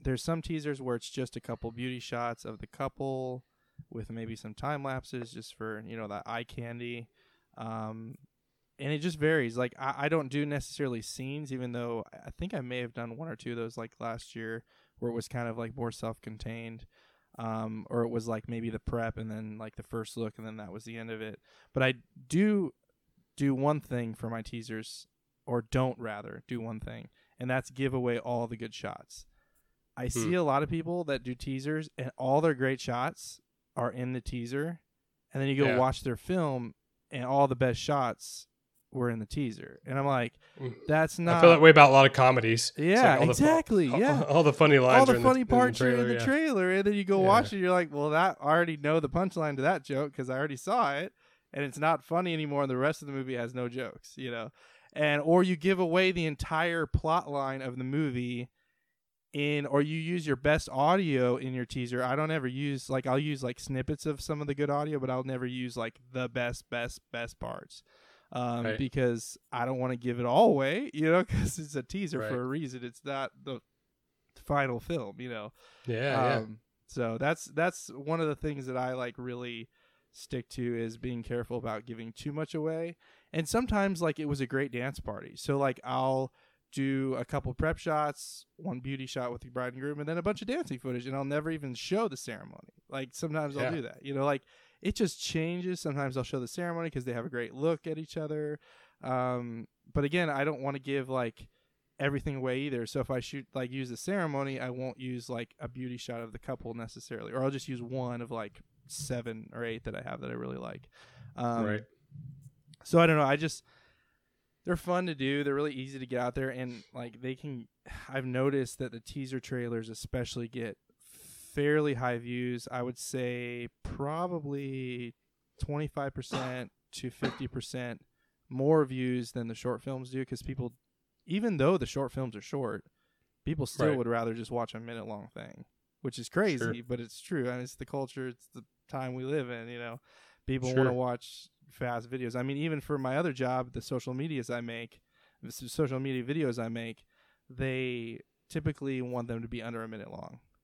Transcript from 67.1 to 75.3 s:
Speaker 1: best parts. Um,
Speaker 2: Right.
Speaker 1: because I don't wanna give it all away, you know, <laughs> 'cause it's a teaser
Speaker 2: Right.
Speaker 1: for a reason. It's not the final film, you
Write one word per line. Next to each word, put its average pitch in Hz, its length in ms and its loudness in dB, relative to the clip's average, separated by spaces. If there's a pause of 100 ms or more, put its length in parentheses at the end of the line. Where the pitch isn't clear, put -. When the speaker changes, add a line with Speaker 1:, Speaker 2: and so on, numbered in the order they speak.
Speaker 1:
best 117 280 -8
parts. - 420 -10 (500)
Um, 120 340 -2
Speaker 2:
Right. 110 120 -2
Speaker 1:
because 123 600 0 (140)
I 120 140 -2
don't 131 120 -2
wanna 127 180 0
give 120 240 -2
it 120 60 0
all 151 240 8
away, 135 440 2
you 156 160 4
know, 180 140 6
<laughs> - 20 -6
'cause - 320 0
it's 147 180 -10
a 131 60 -2
teaser 151 380 -4
Speaker 2:
Right. 107 80 -2
Speaker 1:
for 123 140 0
a 127 40 -2
reason. 131 380 -4
It's 120 200 -14
not 135 280 -4 (100)
the 135 180 -8 (760)
final 135 440 0
film, 120 400 -6
you 123 100 -10